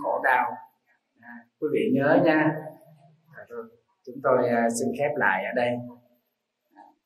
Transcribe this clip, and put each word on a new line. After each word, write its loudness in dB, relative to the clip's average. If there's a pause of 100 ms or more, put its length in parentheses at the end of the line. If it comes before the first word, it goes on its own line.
khổ -2
đau. 2 (680)
À, -20 (280)
quý 0
vị 0
nhớ 4
nha. 4 (840)
À, -20
thôi, -12 (420)
chúng -16
tôi, 2
à, 2 (120)
xin -2 (100)
khép 0
lại 0
ở -6
đây. 0 (1400)